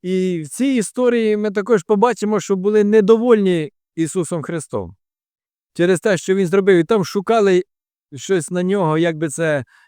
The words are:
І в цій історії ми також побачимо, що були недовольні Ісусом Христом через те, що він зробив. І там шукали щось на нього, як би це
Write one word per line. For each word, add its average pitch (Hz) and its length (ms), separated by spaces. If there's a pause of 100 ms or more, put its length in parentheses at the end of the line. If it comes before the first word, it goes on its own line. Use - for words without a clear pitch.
І 185 400
в 147 80
цій 262 180
історії 233 680
ми 208 140
також 196 320
побачимо, 214 560
що 196 160
були 208 280
недовольні 208 880 (240)
Ісусом 160 480
Христом 110 520 (800)
через 180 260
те, 202 180
що 190 180
він 196 120
зробив. 190 300
І 170 60
там 202 220
шукали 196 580 (520)
щось 180 360
на 180 120
нього, 180 340
як 165 200
би 156 120
це 151 360 (220)